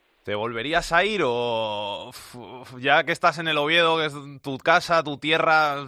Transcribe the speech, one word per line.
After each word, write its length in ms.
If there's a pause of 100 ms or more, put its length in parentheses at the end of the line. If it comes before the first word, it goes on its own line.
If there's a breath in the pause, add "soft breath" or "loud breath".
(240)
¿Te 120
volverías 560
a 140
ir 180
o, 840
uf, 260
uf, 440
ya 240
que 80
estás 280
en 80
el 100
Oviedo, 400
que 80
es 360
tu 160
casa, 460
tu 140
tierra, 580 (120)